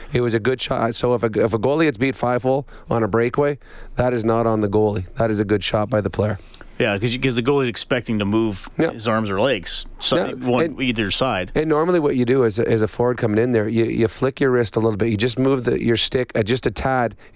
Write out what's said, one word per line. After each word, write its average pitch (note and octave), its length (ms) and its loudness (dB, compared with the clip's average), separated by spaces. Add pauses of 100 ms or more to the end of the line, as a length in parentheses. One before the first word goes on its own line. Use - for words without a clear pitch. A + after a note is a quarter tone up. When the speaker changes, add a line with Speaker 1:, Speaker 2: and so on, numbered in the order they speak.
(120)
Speaker 1:
it B2 80 0
was A#2+ 140 0
a A#2 40 4
good B2 220 0
shot. A#2+ 340 -2
So B2 200 0
if A2 80 -2
a, A#2 80 2 (120)
if A2 120 0
a A#2 40 0
goalie C#3+ 260 2
gets C#3+ 120 0
beat C3 180 -2
five-hole B2+ 540 0 (220)
on A2+ 120 0
a A2 60 0
breakaway, B2 500 0 (380)
that B2+ 160 2
is A2+ 140 0
not A2+ 200 2
on A2 140 0
the G#2 80 2
goalie. G#2 460 0
That A2+ 160 0
is G#2 100 0
a A2 60 2
good G2 180 0
shot G#2 240 -2
by G#2+ 140 0
the F#2+ 80 -2
player. G#2 280 -2 (400)
Speaker 2:
Yeah, G#2+ 180 0
'cause, A#2 200 -2
'cause C3 180 -2
the A#2 80 0
goalie's C3+ 260 2
expecting A#2 520 -2
to G#2 40 0
move G#2+ 540 0
Speaker 1:
Yeah. D#3+ 140 2
Speaker 2:
his A2+ 160 -6
arms A2 220 0
or G2 100 0
legs, A2+ 460 -2 (120)
so - 160 0
Speaker 1:
Yeah, F3+ 200 0
Speaker 2:
one B2+ 300 0
Speaker 1:
and, D3+ 160 -4
Speaker 2:
either A#2 300 -2
side. A#2+ 460 0
Speaker 1:
and D#3 120 0
normally D#3+ 300 2
what C#3+ 160 2
you B2 100 2
do B2+ 200 4
as A2+ 160 0
a, - 80 0
as A2+ 140 4
a G#2+ 40 2
forward A#2+ 320 0
coming A2 240 2
in B2 80 2
there, A2 160 2
you, A2+ 200 2
you A#2 200 0
flick C3 320 -2
your C3+ 140 2
wrist A#2+ 240 2
a - 40 0
little A2 160 2
bit. A2 120 2
You G#2+ 80 0
just A#2+ 240 0
move C3+ 240 2
the, B2 180 0
your A#2 140 2
stick, B2 400 -2
uh, A#2 80 2
just A#2+ 220 0
a A#2+ 40 0
tad, B2+ 460 -2 (200)